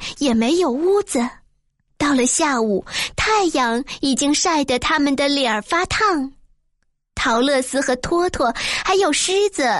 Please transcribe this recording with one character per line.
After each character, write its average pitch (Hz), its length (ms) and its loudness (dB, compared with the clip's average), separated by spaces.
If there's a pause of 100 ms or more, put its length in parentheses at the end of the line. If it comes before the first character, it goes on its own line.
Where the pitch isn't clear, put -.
(180)
也 269 160 2
没 226 220 2
有 349 160 2
屋 370 320 2
子。 277 160 -4 (800)
到 294 180 2
了 247 100 2
下 285 340 0
午， 214 240 0 (320)
太 427 320 2
阳 254 360 0 (160)
已 269 160 0
经 285 180 0
晒 311 300 2
得 254 160 -2
他 311 180 0
们 285 180 0
的 285 120 0
脸 277 260 0
儿 208 80 -2
发 339 260 0
烫。 311 440 0 (880)
陶 233 220 2
乐 269 220 2
斯 262 180 -4
和 262 160 0
托 349 320 0
托 240 260 0
还 - 400 -4
有 381 160 2
狮 392 380 0
子 285 180 -2 (120)